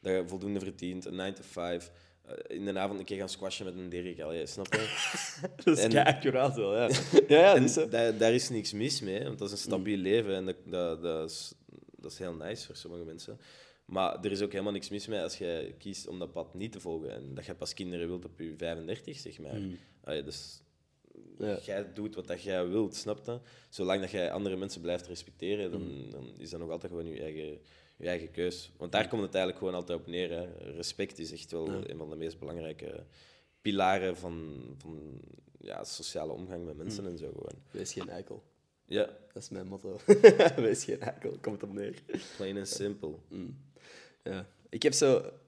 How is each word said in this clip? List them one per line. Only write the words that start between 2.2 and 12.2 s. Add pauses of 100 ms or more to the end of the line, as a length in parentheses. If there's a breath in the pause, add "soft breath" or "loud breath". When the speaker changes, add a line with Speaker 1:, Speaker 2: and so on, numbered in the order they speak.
Speaker 1:
eh,
in
de
avond
een
keer
gaan
squashen
met
een
Dirk,
allee,
snap
je? (120)
Speaker 2:
<laughs>
Dat
is
Speaker 1:
En
Speaker 2:
kei
accuraat
wel,
ja.
<laughs>
Ja,
ja,
Speaker 1:
en
Speaker 2:
dat
is
zo.
Speaker 1:
daar,
daar
is
niks
mis
mee,
want
dat
is
een (100)
stabiel
Speaker 2:
Mm.
Speaker 1:
leven
en
dat,
dat,
dat
is, (440)
dat
is
heel